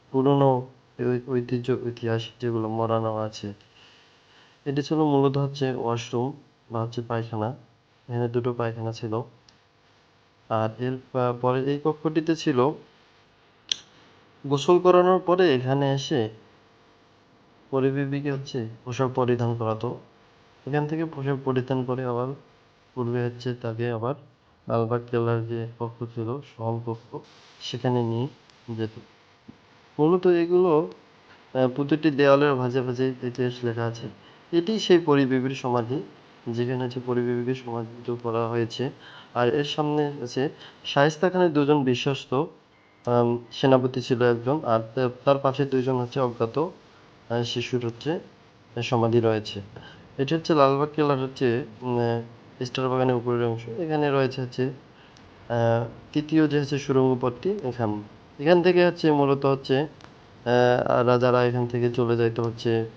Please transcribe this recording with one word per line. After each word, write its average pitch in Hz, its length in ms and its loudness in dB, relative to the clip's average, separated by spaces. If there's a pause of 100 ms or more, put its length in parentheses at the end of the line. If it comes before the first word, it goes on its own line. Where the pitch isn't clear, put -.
(120)
পুরনো 135 560 4 (320)
ঐ-, 123 320 -2
ঐতিহ্য 123 400 -2
ইতিহাস 117 500 -4 (200)
যেগুলো 113 280 -2
মরানো 110 480 -2
আছে। 107 360 -8 (1120)
এটি 143 180 -2
ছিল 151 140 -2
মূলত 139 400 4
হচ্ছে 139 380 -2
ওয়াশরুম 117 580 -4 (380)
বা 113 100 -4
হচ্ছে 117 200 -6
পায়খানা, 113 540 -4 (540)
এখানে 120 180 -2
দুটো 120 260 -2
পায়খানা 113 400 -6
ছিল। 110 280 -6 (1300)
আর 110 340 -2
এর 131 140 -2 (140)
পা-, 123 300 0
পরে 127 220 0
এই 143 200 -2
কক্ষটিতে 156 520 -2
ছিল 139 340 2 (1800)
গোসল 143 320 4
করানোর 180 400 6
পরে 180 360 4
এখানে 135 380 0
এসে 139 360 -2 (1400)
পরিবিবিকে 139 600 0
হচ্ছে 135 360 -6 (180)
পোশাক 127 240 -2
পরিধান 120 460 0
করাতো। 117 440 -4 (680)
এখান 147 200 -2
থেকে 160 180 -4
পোশাক 139 400 -4
পরিধান 131 380 0
করে 127 220 -4
আবার 123 220 -2 (680)
পূর্বে 120 320 -2
হচ্ছে 120 280 -6
তাকে 117 380 -6
আবার 117 240 -4 (540)
লালবাগ 117 320 0 (100)
কেল্লার 117 360 0
যে 113 200 -6 (120)
কক্ষ 117 240 -8 (120)
ছিল, 113 140 -6 (300)
হল 113 260 -4
কক্ষ, 117 320 -10 (440)
সেখানে 123 420 -2
নিয়ে 117 240 -2 (420)
যেত। 110 200 -6 (1120)
মূলত 180 280 4
এগুলো, 175 640 4 (600)
আহ, 127 140 4
প্রতিটি 147 440 0
দেওয়ালের 139 440 6
ভাঁজে 127 260 0
ভাঁজে 127 320 -2 (100)
ইতিহাস 123 300 -4 (100)
লেখা 117 220 -2
আছে। 117 220 -8 (440)
এটি 175 280 0
সেই 180 200 6
পরিবিবির 135 560 2
সমাধি, 123 480 -2 (440)
যেখানে 123 360 -2
হচ্ছে 127 220 -6
পরিবিবিকে 123 600 -2
সমাধিত 120 580 -8
করা 117 240 0
হয়েছে। 117 420 -2 (440)
আর 123 140 2
এর 143 160 2
সামনে 147 500 -2 (100)
আছে 127 260 -2 (360)
শায়েস্তা 156 440 2
খানের 180 240 2
দুজন 147 300 4
বিশ্বস্ত, 127 500 -2
আম, 120 1040 0 (140)
সেনাপতি 131 500 2
ছিল 120 200 0
একজন, 120 440 2
আর 113 140 2 (160)
তা-, 127 140 0 (160)
তার 139 120 4
পাশে 135 280 -2
দুইজন 131 300 0
হচ্ছে 123 240 -4
অজ্ঞাত, 120 400 -2
আহ, - 840 -6
শিশুর 117 420 -4
হচ্ছে, 117 260 -6
আহ, - 680 -10
সমাধি 117 380 2
রয়েছে। 107 420 0 (560)
এটি 139 180 -2
হচ্ছে 165 180 0
লালবাগ 139 420 4
কেল্লার 143 240 2
হচ্ছে, 131 460 -2 (160)
উম, 123 160 -2
আহ, 117 240 0 (440)
স্টার 131 240 -4
বাগানের 127 260 2
উপরের 120 300 0
অংশ। 117 240 -4
এখানে 151 420 -2
রয়েছে 135 300 0
হচ্ছে, 127 220 -4
আহ, 117 1200 -2 (260)
তৃতীয় 151 340 2
যে 143 120 0
হচ্ছে 139 200 -2
সুড়ঙ্গ 131 420 2
পথটি, 127 420 -2
এখান, 113 400 -4 (360)
এখান 165 240 4
থেকে 175 220 6
হচ্ছে 170 260 2
মূলত 139 340 2
হচ্ছে, 135 360 2
আহ, 123 1300 0
রাজারা 123 380 4
এখান 123 220 0
থেকে 120 240 0
চলে 117 260 0
যাইতো 117 260 0
হচ্ছে, 113 540 -2